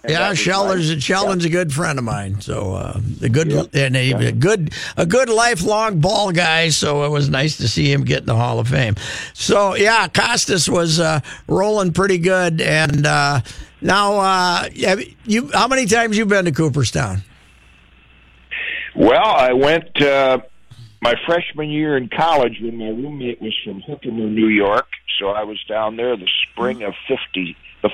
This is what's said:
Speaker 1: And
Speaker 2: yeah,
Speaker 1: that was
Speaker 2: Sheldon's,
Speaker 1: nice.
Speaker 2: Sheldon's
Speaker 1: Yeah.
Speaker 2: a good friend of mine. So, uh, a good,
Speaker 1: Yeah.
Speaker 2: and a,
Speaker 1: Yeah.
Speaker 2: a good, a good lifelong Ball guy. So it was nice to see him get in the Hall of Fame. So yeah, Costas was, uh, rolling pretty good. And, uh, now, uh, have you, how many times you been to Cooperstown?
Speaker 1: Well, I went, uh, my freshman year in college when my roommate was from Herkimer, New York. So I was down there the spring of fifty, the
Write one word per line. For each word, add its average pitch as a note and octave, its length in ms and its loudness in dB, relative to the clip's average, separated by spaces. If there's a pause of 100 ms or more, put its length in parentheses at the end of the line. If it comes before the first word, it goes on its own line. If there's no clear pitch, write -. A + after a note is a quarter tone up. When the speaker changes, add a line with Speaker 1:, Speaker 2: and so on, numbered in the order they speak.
Speaker 1:
And D3+ 100 -4
Speaker 2:
yeah, E3 60 0
Speaker 1:
that F#3 120 0
was F#3 80 -2
Speaker 2:
Sheldon's, F#3+ 540 0
Speaker 1:
nice. D3 100 -4
Speaker 2:
Sheldon's F#3+ 420 0
Speaker 1:
Yeah. E3+ 40 0
Speaker 2:
a D#3 40 -2
good F3 200 0
friend D3+ 260 -2
of B2 60 -4
mine. G2+ 380 -4
So, F#2+ 320 -6
uh, F#2 260 -6 (220)
a - 80 0
good, D3+ 200 2
Speaker 1:
Yeah. D3 120 0 (100)
Speaker 2:
and C#3 240 2
a, B2+ 80 2
Speaker 1:
Yeah. B2+ 140 0
Speaker 2:
a A#2 140 0
good, D#3+ 400 2 (260)
a E3+ 80 0
good A#3 240 2
lifelong G#3+ 720 2
Ball G3+ 320 2
guy. E3 360 2
So D3 360 0
it D3 60 -2
was C#3+ 200 0
nice C#3+ 260 -2
to - 120 -2
see D3 220 0
him C#3 140 0
get C3 160 -2
in - 60 -12
the A#2+ 100 0
Hall A#2+ 220 0
of A#2 100 -2
Fame. B2+ 280 0 (360)
So G3+ 440 2
yeah, G#3 320 2
Costas G#3+ 600 0
was, E3+ 320 0
uh, D#3+ 200 2 (280)
rolling F#3+ 440 0
pretty F#3 260 2
good. F3 420 2
And, D3+ 460 2
uh, C#3+ 340 2 (400)
now, G3+ 380 2
uh, F#3 500 2 (160)
have G3 180 2 (220)
you, A3+ 300 -2
how G#3 140 2
many C4 180 0
times A3 320 2
you A3+ 80 0
been G3 180 2
to E3+ 80 0
Cooperstown? B2+ 720 -2 (1700)
Speaker 1:
Well, C3+ 320 6
I C#3 260 4
went, C#3+ 500 2
uh, C3+ 360 4 (600)
my A#2+ 140 2 (120)
freshman D#3 440 -2
year D3+ 260 0
in B2+ 120 -4
college C#3 520 2
when A2+ 180 -8
my A2 100 -8
roommate B2 540 -8
was A2 120 -6 (100)
from G2 160 -10
Herkimer, A2+ 460 -6
New A2 220 2
York. G#2 380 2 (320)
So G2 100 -2
I G#2 160 -2
was G#2 240 -10
down A2 280 -4
there A#2+ 200 -2
the F#2 120 -6 (220)
spring A#2+ 320 -4
of G2+ 120 -6 (120)
fifty, F#2 500 -6 (260)
the G#2 120 0